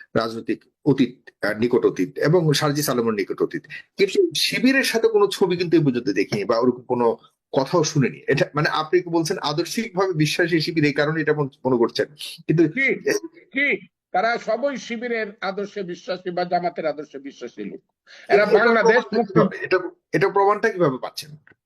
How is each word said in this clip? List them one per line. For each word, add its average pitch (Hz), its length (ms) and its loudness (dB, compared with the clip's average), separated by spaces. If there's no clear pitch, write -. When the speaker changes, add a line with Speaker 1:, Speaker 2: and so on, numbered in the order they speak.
Speaker 1:
রাজনৈতিক 113 500 -4
অতীত, 139 440 0
আহ, 107 120 -2
নিকট 120 280 2
অতীত 92 320 -2
এবং 156 360 2
সার্জিস 147 360 0
আলমের 117 240 0
নিকট 98 280 -6
অতীত। - 220 -2
কিন্তু 349 380 2
শিবিরের 247 480 2
সাথে 226 240 0
কোনো 208 200 4
ছবি 180 300 0
কিন্তু 175 200 2
এই 151 60 6
পর্যন্ত 123 260 0
দেখিনি 101 360 -2
বা 113 140 2
ওরকম 123 220 2
কোনো 120 360 0
কথাও 143 320 2
শুনিনি। 135 440 0
এটা, 170 180 2
মানে, 156 140 0
আপনি 180 320 0
কি 175 80 -12
বলছেন 165 280 0
আদর্শিকভাবে 180 760 -2
বিশ্বাসী 160 460 0
শিবির, 160 260 0
এই 143 80 2
কারণে 151 280 0
এটা 151 120 0
মন-, 139 360 -4
মনে 127 80 4
করছেন? - 280 0
কিন্তু 160 220 4
Speaker 2:
কি, 262 260 -2
কি? 247 420 -4
তারা 220 260 0
সবই 240 400 -4
শিবিরের 226 500 -6
আদর্শে 196 420 -8
বিশ্বাসী 180 460 -8
বা 175 160 -2
জামাতের 175 400 -2
আদর্শে 143 340 -6
বিশ্বাসী 123 440 -14
লোক। 87 180 -12
এরা 202 140 4
Speaker 1:
এটা 208 100 2
Speaker 2:
বাংলাদেশ 226 300 4
Speaker 1:
প্রমাণটা 226 340 2
Speaker 2:
মুক্ত 233 160 -2
Speaker 1:
কিভাবে? - 240 2
এটা, 151 200 0
এটা 165 160 2
প্রমাণটা 202 400 2
কিভাবে 170 320 0
পাচ্ছেন? - 280 -12